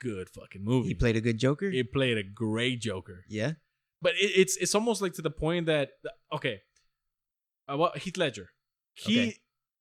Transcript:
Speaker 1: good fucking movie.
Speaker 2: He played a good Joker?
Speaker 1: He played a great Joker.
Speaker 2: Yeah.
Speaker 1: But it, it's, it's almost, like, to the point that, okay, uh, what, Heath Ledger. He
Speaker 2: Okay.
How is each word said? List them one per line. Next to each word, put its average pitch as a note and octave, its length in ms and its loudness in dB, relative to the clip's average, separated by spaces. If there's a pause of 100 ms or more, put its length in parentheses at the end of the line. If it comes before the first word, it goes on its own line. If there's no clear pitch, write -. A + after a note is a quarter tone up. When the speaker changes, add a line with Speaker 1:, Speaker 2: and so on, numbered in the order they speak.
Speaker 1:
good G2+ 300 -8
fucking - 340 -14
movie. B2 240 2
Speaker 2:
He B2+ 60 -2
played A2+ 220 4
a A2+ 40 4
good A2+ 160 2
Joker? C#3 340 0
Speaker 1:
He B2+ 120 0
played B2 340 0
a G#2 60 -2
great A2+ 580 -2
Joker. F#2+ 480 -8
Speaker 2:
Yeah. G#2+ 240 -2 (480)
Speaker 1:
But E3+ 140 2
it, G3 200 2
it's, F#3 220 6
it's F3+ 180 -2
almost, G#3+ 280 0
like, F#3 120 -2
to E3 80 -10
the D#3 80 -2
point E3 360 -2
that, D3+ 240 0 (420)
okay, C3 300 -4 (1080)
uh, C#3+ 60 -4
what, D#3+ 220 2
Heath F3+ 180 -8
Ledger. C3 340 -2 (440)
He A3+ 260 2
Speaker 2:
Okay. A3+ 160 0 (440)